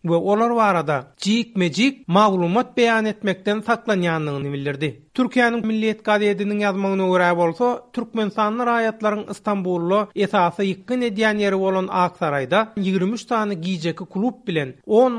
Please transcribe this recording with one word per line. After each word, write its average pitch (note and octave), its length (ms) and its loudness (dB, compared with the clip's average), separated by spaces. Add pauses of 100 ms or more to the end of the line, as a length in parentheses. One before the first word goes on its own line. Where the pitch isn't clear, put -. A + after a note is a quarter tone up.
we E3+ 140 0
olar G#3+ 400 2
barada E3 480 2 (140)
jikme-jik G#3+ 880 0
maglumat F#3+ 720 2
beýan A3+ 300 2
etmekden G#3 540 -2
saklanýanlygyny E3 920 -2
bildirdi. C#3 360 -4 (280)
Türkiýanyň A#3+ 480 2
Milliýet A3 380 -2
gazetiniň G#3 600 0
ýazmagyna G3 480 0
görä F3 240 4
bolsa, F3 300 0 (260)
türkmenstanly A3 720 -2
raýatlaryň A3 680 -2
Istanbulda F#3+ 840 -2
esasy G3 480 0
ýykyn A#3+ 460 -2
edýän G#3+ 320 0
ýeri G3 180 0
bolan F#3+ 300 0
Aksarayda F3 880 0
ýigirmi F#3+ 360 0
üç A3+ 160 -10
sany G#3+ 240 -2
giýjeki E3+ 600 -4
klub A#3+ 340 -2
bilen D3 280 -2 (100)
on A#3+ 340 4